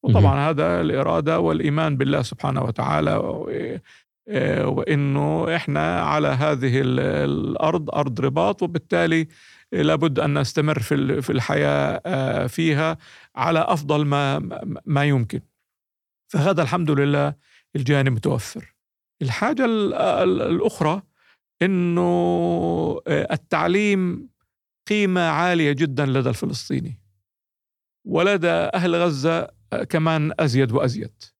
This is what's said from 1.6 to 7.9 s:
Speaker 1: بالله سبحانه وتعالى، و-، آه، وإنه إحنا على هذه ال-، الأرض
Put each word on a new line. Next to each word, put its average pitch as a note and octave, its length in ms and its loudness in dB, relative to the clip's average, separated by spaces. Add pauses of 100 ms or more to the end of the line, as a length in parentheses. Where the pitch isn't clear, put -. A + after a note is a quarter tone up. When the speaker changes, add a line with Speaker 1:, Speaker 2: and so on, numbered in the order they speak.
Speaker 1:
بالله C#3 260 0
سبحانه C3+ 400 -4
وتعالى، - 540 0
و-، - 640 -4 (500)
آه، - 380 0
وإنه C#3+ 880 0
إحنا D#3+ 440 -2
على D3+ 280 0
هذه C3+ 520 0
ال-، B2+ 200 0
الأرض D3 880 -2